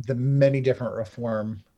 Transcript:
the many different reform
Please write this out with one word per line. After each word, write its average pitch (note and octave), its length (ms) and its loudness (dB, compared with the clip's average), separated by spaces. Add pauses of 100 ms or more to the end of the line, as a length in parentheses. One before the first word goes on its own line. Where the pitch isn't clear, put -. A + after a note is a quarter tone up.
the B2+ 80 -2
many C#3 440 4
different B2 360 -2
reform A2 680 -6 (160)